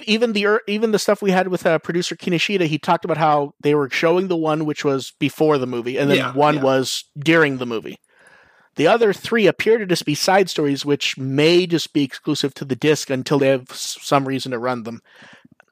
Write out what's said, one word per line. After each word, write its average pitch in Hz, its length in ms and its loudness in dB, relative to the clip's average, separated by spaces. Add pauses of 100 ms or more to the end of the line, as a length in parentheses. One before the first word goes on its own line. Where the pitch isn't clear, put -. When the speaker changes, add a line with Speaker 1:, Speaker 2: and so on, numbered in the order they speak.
Speaker 1:
even 226 240 0
the 202 120 -2
ear-, 208 260 2
even 214 220 0
the 208 80 2
stuff 202 220 0
we 202 100 2
had 190 180 2
with, 180 160 -4
uh, 165 120 2
producer 175 380 -4
Kinoshita, 180 500 -2
he 151 140 -2
talked 170 240 0
about 160 140 -2
how 147 440 2
they 147 140 2
were 143 140 0
showing 180 400 0
the 175 80 0
one 156 280 -2
which 151 200 -6
was 135 340 -2
before 151 380 2
the 127 100 -2
movie, 123 300 -4
and 143 120 2
then 139 80 4
Speaker 2:
Yeah, 127 160 -2
Speaker 1:
one 147 220 2
Speaker 2:
yeah. 139 80 -2
Speaker 1:
was 131 400 0 (160)
during 147 380 2
the 123 80 -6
movie. 110 340 -8 (760)
The 143 120 2
other 220 240 4
three 220 340 0
appear 208 340 2
to 208 60 -4
just 180 200 -2
be 147 100 0
side 190 340 2
stories, 143 360 -2
which 143 320 -2
may 147 500 2
just 170 240 -2
be 147 120 0
exclusive 143 520 -4
to 151 100 -10
the 131 120 -2
disc 147 320 0
until 131 280 -2
they 135 120 4
have 127 200 -2
s-, - 320 -12
some 139 240 0
reason 135 280 -6
to 120 60 -6
run 123 240 -4
them. 117 180 -12 (720)